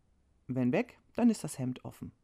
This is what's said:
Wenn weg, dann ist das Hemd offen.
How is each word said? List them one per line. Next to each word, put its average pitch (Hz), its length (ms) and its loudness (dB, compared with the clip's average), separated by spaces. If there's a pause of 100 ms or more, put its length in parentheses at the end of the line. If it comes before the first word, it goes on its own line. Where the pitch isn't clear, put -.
(480)
Wenn 123 240 0
weg, 202 280 -2 (160)
dann 233 140 6
ist 214 140 0
das - 140 -8
Hemd 127 280 -6
offen. - 260 -12 (120)